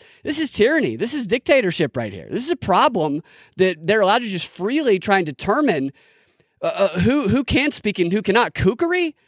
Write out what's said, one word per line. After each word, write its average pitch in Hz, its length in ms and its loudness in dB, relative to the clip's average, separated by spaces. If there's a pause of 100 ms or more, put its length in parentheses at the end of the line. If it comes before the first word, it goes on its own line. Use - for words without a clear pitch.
(220)
this 294 160 -4
is 311 140 -2
tyranny. 220 440 2
This 240 180 -4
is 254 120 -4
dictatorship 196 720 0
right 113 160 -6
here. 92 180 -14
This 233 140 -4
is 311 60 -2
a 330 60 -2
problem 180 640 2 (340)
that 170 300 0
they're 214 140 4
allowed 208 200 4
to 240 80 -6
just 185 180 -6
freely 233 520 0
try 196 200 0
and 175 80 0
determine, 165 680 -2 (680)
uh, - 60 -4
uh, 175 340 0
who, 240 280 2
who 240 160 0
can 277 280 0
speak - 260 -4
and 170 140 0
who 208 100 0
cannot. 208 320 2
Kookery? 330 600 0 (140)